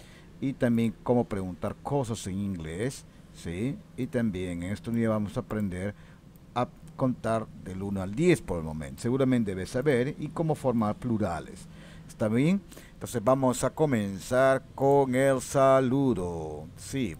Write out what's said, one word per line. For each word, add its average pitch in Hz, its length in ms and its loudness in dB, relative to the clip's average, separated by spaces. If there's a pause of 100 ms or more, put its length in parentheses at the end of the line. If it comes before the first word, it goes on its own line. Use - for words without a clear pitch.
(420)
Y 135 100 0
también 117 420 2 (100)
cómo 120 200 4
preguntar 95 500 -4 (100)
cosas 117 440 -4
en 95 100 -4
inglés, 98 680 -4 (280)
¿sí? 110 440 -4 (180)
Y 123 120 -4
también 92 560 -2
en 95 100 -4
esta 117 180 -8
unidad 113 200 2
vamos 104 260 -2
a - 20 -2
aprender 101 560 -4 (580)
a 123 140 0 (300)
contar 113 500 0 (160)
del 95 180 -8
uno 98 200 -2
al 98 120 -6
diez 160 280 4
por 87 160 -4
el 80 80 -4
momento. 76 360 -8
Seguramente 123 500 2
debes 92 180 -4
saber 131 500 2
y 151 100 -6
cómo 160 240 -2
formar 117 420 0
plurales. 101 680 -4 (440)
¿Está - 180 -2
bien? 151 340 2 (300)
Entonces 117 320 -6
vamos 127 400 2
a 131 60 2
comenzar 127 960 2 (120)
con 135 400 4
el 135 240 4
saludo. 120 1400 2
Sí, 113 440 -4